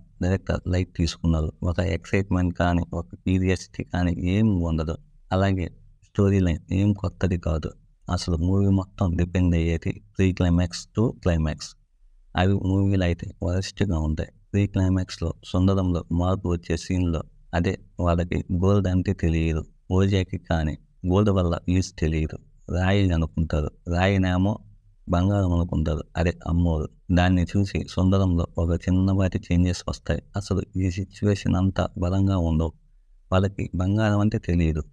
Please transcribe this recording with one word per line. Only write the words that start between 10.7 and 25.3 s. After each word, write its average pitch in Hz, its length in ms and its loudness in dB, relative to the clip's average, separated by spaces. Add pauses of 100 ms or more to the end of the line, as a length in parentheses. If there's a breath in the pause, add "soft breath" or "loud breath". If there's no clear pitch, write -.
to 107 100 0 (180)
climax. 80 360 0 (760)
అవి 95 200 2 (140)
మూవీలో 98 360 2
అయితే 85 220 -2 (160)
వరస్ట్‌గా 90 560 -2
ఉంటాయి. 78 320 -4 (200)
pre 101 120 2 (100)
climax-లో 92 580 -2 (140)
సుందరంలో 90 560 0 (120)
మార్పు 90 360 0
వచ్చే 85 280 -2
సీన్‌లో 87 440 -2 (340)
అదే 85 200 0 (260)
వాళ్ళకి 87 380 0 (240)
గోల్డ్ 98 260 2
అంటే 92 240 0
తెలియదు. 80 500 0 (280)
ఓజాకి 95 480 0
కానీ 80 360 -2 (360)
గోల్డ్ 104 200 4
వల్ల 87 240 2 (140)
యూజ్ 92 220 0 (100)
తెలియదు. 78 380 -2 (300)
రాయి 92 440 2
అనుకుంటారు, 80 580 -2 (180)
రాయినేమో 92 640 2 (540)
బంగారం 92 500 2